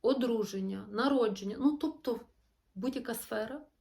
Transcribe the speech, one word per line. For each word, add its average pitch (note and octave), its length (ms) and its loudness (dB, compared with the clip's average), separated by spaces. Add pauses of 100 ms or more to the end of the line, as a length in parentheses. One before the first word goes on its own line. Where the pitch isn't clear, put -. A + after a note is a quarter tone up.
одруження, G#3 880 0
народження, G#3+ 680 2
ну, D4 180 4
тобто C4 440 -2 (540)
будь-яка A#3 400 -4
сфера A3+ 460 -6 (200)